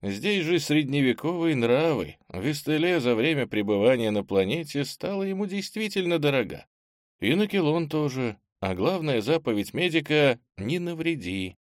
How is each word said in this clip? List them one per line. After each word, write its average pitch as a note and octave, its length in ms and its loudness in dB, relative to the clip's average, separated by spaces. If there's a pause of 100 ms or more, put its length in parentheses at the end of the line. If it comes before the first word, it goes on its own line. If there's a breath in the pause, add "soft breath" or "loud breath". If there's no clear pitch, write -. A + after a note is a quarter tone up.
Здесь D3 420 -2
же E3 160 2
средневековые D3 960 0
нравы. A#2+ 600 4 (160)
Вестеле D3+ 680 0
за A#2+ 140 4
время C3+ 320 2
пребывания G#2+ 640 2
на G#2 120 0
планете C3 600 0
стала G3 380 -6
ему G3 240 -4
действительно G3 720 -4
дорога. C#3 480 -2 (520)
И A2 160 2
Накелон E3+ 540 0
тоже. C3 500 -2 (220)
А F#2+ 140 -2
главная C#3+ 460 0
заповедь A#2 540 -2
медика D3+ 640 2 (180)
"Не A#2+ 220 -4
навреди". D#3+ 840 -6